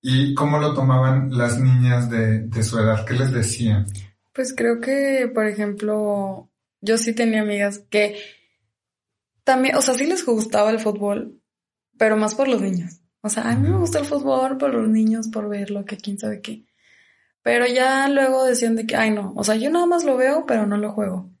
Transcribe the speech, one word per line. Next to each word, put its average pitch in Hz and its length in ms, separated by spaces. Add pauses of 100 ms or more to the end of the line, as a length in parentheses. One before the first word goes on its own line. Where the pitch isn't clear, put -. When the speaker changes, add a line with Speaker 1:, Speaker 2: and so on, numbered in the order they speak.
Speaker 1:
¿Y 131 340
cómo 147 240
lo 147 140
tomaban 131 640
las 120 220
niñas 123 500
de, 110 340
de 113 200
su 113 160
edad? 110 260
¿Qué - 100
les 131 180
decían? 107 540 (460)
Speaker 2:
Pues 262 220
creo 233 260
que, 269 540
por 220 120
ejemplo, 208 1000 (320)
yo 220 160
sí 226 160
tenía 220 300
amigas 202 480
que 208 260 (1300)
también, 262 340
o - 40
sea, 254 140
sí 262 120
les 359 180
gustaba 220 460
el 220 100
fútbol, 202 600 (580)
pero 220 180
más 214 180
por 269 120
los 240 140
niños. 185 400 (220)
O 214 60
sea, 226 220
"A 233 60
mí - 120
me - 100
gusta 339 200
el 294 60
fútbol 262 540
por 269 160
los 220 140
niños, 220 400
por 214 200
verlo, 202 360
que 202 120
quién 202 220
sabe 214 220
qué". 220 240 (800)
Pero 240 240
ya 262 420
luego 269 360
decían 233 320
de 226 100
que, 226 100
"Ay, 220 160
no, 202 240
o 214 80
sea, 214 120
yo 247 140
nada 349 160
más 349 180
lo 269 120
veo, 269 300
pero 214 200
no 202 100
lo 208 160
juego". 185 380 (100)